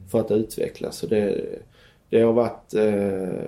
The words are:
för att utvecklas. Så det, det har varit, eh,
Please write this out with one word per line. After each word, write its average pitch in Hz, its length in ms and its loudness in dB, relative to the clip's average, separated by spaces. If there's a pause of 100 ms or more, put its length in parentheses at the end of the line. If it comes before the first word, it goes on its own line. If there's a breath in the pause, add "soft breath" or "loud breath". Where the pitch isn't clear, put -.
(100)
för 113 100 2
att 110 100 0
utvecklas. - 680 -2
Så - 100 -8
det, 107 380 0 (680 soft breath)
det 113 120 4
har 113 100 6
varit, 117 420 0
eh, 101 720 0